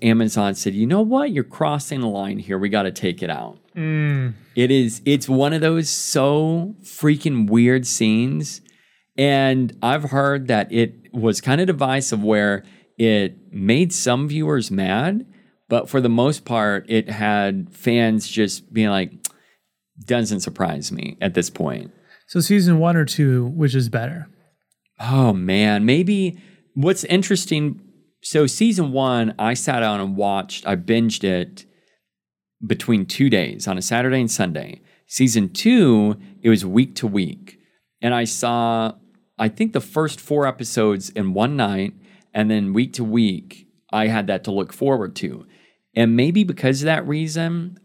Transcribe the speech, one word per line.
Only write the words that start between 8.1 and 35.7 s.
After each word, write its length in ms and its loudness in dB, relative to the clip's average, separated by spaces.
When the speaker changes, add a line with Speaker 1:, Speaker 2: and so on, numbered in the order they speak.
Speaker 1:
And 680 2
I've 280 0
heard 380 0
that 240 0
it 420 -2
was 260 0
kind 200 2
of 80 2
divisive 540 -2
where 420 2
it 380 2
made 400 2
some 360 -2
viewers 420 -2
mad, 540 -2
but 180 0
for 120 0
the 100 2
most 340 2
part, 440 0
it 200 0
had 640 -2
fans 560 0
just 460 -4
being 160 2
like, 220 -2
"Doesn't 360 -2
surprise 520 -6
me 280 -10
at 140 -2
this 160 0
point." 420 -6
Speaker 2:
So 120 -2
season 400 4
one 160 2
or 80 2
two, 500 2
which 200 0
is 140 0
better? 380 -6
Speaker 1:
Oh, 340 4
man. 540 2
Maybe 520 0
what's 300 0
interesting, 760 0
so 280 2
season 420 0
one, 480 0
I 160 0
sat 260 -4
down 200 0
and 160 -4
watched, 500 -4
I 80 0
binged 480 0
it 440 -4
between 400 0
two 240 2
days, 380 -2
on 100 -2
a 40 -8
Saturday 380 0
and 100 0
Sunday. 500 -4
Season 440 2
two, 640 4